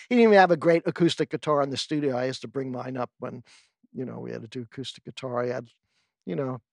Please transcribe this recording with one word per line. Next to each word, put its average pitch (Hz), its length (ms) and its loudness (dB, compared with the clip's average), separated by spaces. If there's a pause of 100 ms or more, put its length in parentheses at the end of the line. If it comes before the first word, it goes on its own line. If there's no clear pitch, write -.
He 247 60 0
didn't 233 160 8
even 202 80 10
have 185 120 8
a 170 60 6
great 165 300 2
acoustic 165 420 0
guitar 147 340 -2
in 143 60 -2
the 131 80 -6
studio. 143 400 -2
I 127 80 -2
used 131 160 -6
to 123 80 -14
bring 131 240 -8
mine 127 240 -10
up 123 220 -6
when, 123 240 -12 (500)
you 127 140 -10
know, 117 120 -12
we 120 140 -10
had 120 80 -10
to 113 80 -16
do 127 140 -12
acoustic - 420 -14
guitar. 123 400 -6
He 123 60 -4
had, 123 180 -8 (560)
you 180 120 -6
know, 131 260 -6 (100)